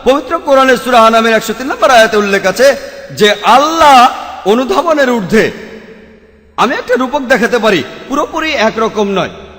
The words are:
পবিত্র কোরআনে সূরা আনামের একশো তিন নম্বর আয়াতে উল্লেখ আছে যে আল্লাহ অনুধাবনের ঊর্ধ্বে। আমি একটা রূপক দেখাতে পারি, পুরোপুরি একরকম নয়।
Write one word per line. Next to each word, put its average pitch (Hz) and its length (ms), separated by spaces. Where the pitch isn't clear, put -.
পবিত্র 285 360
কোরআনে 269 380
সূরা 233 220
আনামের 226 340
একশো 214 200
তিন 254 140
নম্বর 311 240
আয়াতে 220 260
উল্লেখ 202 280
আছে 190 220
যে 160 160
আল্লাহ 294 500
অনুধাবনের 269 640
ঊর্ধ্বে। 202 340
আমি 226 180
একটা - 200
রূপক 262 260
দেখাতে 240 380
পারি, 208 200
পুরোপুরি 311 440
একরকম 214 500
নয়। 170 240